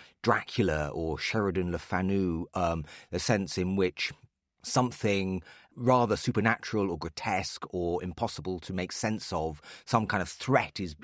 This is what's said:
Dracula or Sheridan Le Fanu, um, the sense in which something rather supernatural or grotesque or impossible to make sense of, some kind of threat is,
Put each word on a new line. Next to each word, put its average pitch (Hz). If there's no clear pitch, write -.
Dracula 85
or 80
Sheridan 92
Le 85
Fanu, 92
um, 85
the 87
sense 101
in 92
which -
something 98
rather 120
supernatural 110
or 85
grotesque 87
or 87
impossible 92
to -
make 90
sense 107
of, 80
some 110
kind 101
of 92
threat -
is, 82